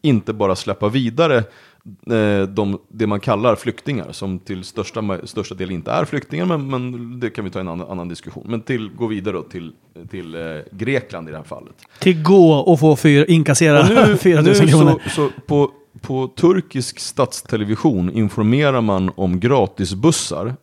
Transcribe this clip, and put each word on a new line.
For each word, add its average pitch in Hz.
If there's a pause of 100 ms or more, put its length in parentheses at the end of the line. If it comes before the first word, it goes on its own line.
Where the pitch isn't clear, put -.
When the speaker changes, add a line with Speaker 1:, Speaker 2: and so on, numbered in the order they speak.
Speaker 1:
inte 117
bara 101
släppa 104
vidare, 131 (720)
eh, 104
de, 98 (100)
det 107
man 104
kallar 110
flyktingar, 120
som 92
till 92
största 107
ma-, 98
största 95
del 92
inte 82
är -
flyktingar, 147
men, 156
men 123
det 120
kan 104
vi 92
ta 95
i -
en 92
annan, 87
annan 87
diskussion. -
Men 113
till, 110
gå 117
vidare 101
då 82
till, 82 (360)
till, 82
eh, 82 (300)
Grekland 101
i -
det 76
här 78
fallet. - (260)
Speaker 2:
Till 170
gå 175
och 147
få 156
fyr-, 147
inkassera 156
Speaker 1:
Och 190 (180)
nu, 202
Speaker 2:
<laughs> -
fyratusen 180
Speaker 1:
nu 151
Speaker 2:
kronor. 147
Speaker 1:
så, -
så 147 (180)
på, 143 (300)
på 131
turkisk 170
statstelevision 107
informerar 120
man 95
om 90
gratisbussar 104